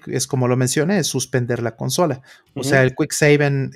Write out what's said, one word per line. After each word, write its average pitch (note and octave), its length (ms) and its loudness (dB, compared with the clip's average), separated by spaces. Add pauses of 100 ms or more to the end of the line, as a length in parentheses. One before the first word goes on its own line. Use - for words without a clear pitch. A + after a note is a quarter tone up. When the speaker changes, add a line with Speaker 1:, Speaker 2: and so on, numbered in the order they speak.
Speaker 1:
es C3+ 180 -4
como B2+ 220 0
lo B2+ 80 2
mencioné, D3 420 0
es D3 80 -2
suspender B2 560 -2
la A#2 140 -6
consola. C3+ 440 -2 (340)
O C3 100 -6
sea, C#3 160 2
Speaker 2:
Ujú. C3 80 4
Speaker 1:
el B2+ 80 -6
quick D3+ 160 -2
save D3 340 4
en, C3+ 280 -2